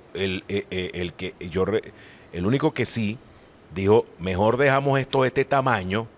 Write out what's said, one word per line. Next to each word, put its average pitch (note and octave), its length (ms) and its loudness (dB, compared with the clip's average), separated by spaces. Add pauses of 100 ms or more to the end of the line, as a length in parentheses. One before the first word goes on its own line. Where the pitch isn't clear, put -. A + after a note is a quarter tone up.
(140)
el, F#2+ 340 -4
eh, G2+ 240 -4
eh, F2+ 220 -4
el F2 180 -6
que, F2+ 220 -10 (140)
yo F#2 160 -2
re-, G#2 280 -2 (400)
el F2 140 -6
único C#3 280 2
que B2 100 -2
sí A2 340 -4 (560)
dijo, G2+ 320 4 (120)
"Mejor F#2+ 380 0
dejamos C3+ 420 2
esto C3+ 240 0
de C3 60 2
este C3+ 160 0
tamaño, A#2 720 0